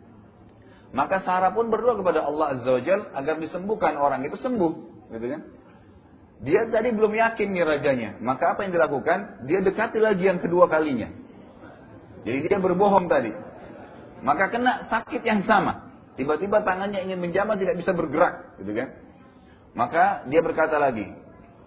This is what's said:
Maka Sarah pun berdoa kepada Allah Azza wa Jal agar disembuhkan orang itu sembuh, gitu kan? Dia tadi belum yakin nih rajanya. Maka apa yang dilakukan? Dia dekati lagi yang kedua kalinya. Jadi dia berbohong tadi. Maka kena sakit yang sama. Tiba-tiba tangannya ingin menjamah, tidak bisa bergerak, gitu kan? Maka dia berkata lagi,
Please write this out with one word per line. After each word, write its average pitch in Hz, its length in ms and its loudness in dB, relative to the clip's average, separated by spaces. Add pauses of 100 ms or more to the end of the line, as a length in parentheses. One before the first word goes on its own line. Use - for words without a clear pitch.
(920)
Maka 151 320 -2
Sarah 185 320 2
pun 226 160 0
berdoa 220 240 2
kepada 175 320 2
Allah 147 320 0
Azza 123 120 0
wa 127 120 2
Jal 196 320 0
agar 143 240 -2
disembuhkan 180 560 -2
orang 139 320 0
itu 196 80 -8
sembuh, 208 380 0 (420)
gitu 113 160 -6
kan? 156 100 -8 (1000)
Dia 185 320 0
tadi 233 200 2
belum 214 280 2
yakin 226 320 0
nih 175 160 2
rajanya. 135 420 0 (140)
Maka 131 320 0
apa 208 120 -6
yang 185 40 -6
dilakukan? 156 760 0
Dia 170 120 2
dekati 214 400 0
lagi 214 280 4
yang 180 120 2
kedua 175 320 4
kalinya. 143 400 0 (1120)
Jadi 135 240 -2
dia 202 120 2
berbohong 185 520 2
tadi. 123 200 0 (920)
Maka - 280 0
kena 240 400 -2
sakit 226 320 -4
yang 214 240 0
sama. 185 400 2 (320)
Tiba-tiba 175 480 0
tangannya 196 400 -2
ingin 185 160 -4
menjamah, 190 320 0
tidak 180 240 0
bisa 180 160 0
bergerak, 160 640 0
gitu 98 160 -8
kan? 123 160 -4 (840)
Maka 165 560 2
dia 160 80 6
berkata 160 400 2
lagi, 113 320 0 (560)